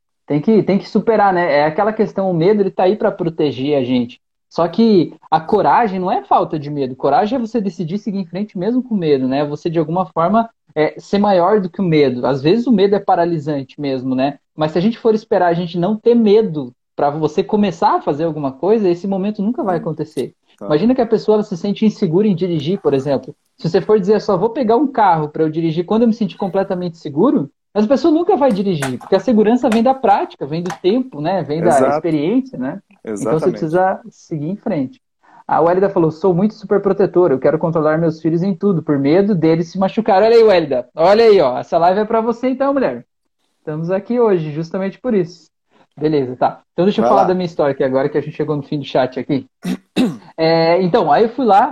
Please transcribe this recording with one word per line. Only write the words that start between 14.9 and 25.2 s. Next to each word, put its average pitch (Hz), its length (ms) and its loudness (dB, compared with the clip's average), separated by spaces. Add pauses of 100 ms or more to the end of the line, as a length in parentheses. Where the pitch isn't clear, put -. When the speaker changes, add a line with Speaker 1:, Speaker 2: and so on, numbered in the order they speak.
Speaker 1:
for 226 180 2
esperar 196 320 0
a 170 60 2
gente 175 260 -4
não 190 160 0
ter 233 200 2
medo 196 580 2 (240)
pra 143 120 0
você 156 320 -2
começar 208 540 0
a - 60 -2
fazer 156 240 -2
alguma 147 260 -4
coisa, 202 380 0
esse 175 180 -2
momento 196 340 -4
nunca 240 220 -4
vai 185 140 -2
Speaker 2:
Hum. - 40 -6
Speaker 1:
acontecer. 151 520 -8 (260)
Speaker 2:
Tá. 104 60 -14
Speaker 1:
Imagina 180 280 2
que 254 80 0
a 233 60 0
pessoa, 214 300 2
ela 214 60 -2
se 196 140 -8
sente 202 280 -2
insegura 208 420 0
em 196 80 2
dirigir, 170 440 -2
por 143 140 0
exemplo. 135 400 -2 (240)
Se - 120 -6
você 185 120 2
for 214 180 2
dizer, 202 220 2
"Só 208 160 0
vou 202 120 -2
pegar 226 260 0
um 277 120 2
carro 180 420 2